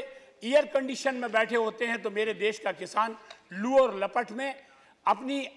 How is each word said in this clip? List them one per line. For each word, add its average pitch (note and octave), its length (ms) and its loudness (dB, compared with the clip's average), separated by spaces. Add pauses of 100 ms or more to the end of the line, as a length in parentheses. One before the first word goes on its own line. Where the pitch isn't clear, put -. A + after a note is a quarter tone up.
(440)
air C#4+ 220 4
condition C4+ 480 -2
में A#3+ 180 -4
बैठे A3+ 240 2
होते A3 300 0
हैं, A#3 160 -4
तो A3 80 -4
मेरे G#3+ 240 -2
देश G#3+ 240 -2
का F#3+ 140 -2
किसान A3 440 -2 (360)
लू A3+ 260 2
और A#3 200 6
लपट G3 320 -2
में C4 340 -8 (420)
अपनी, C4 500 0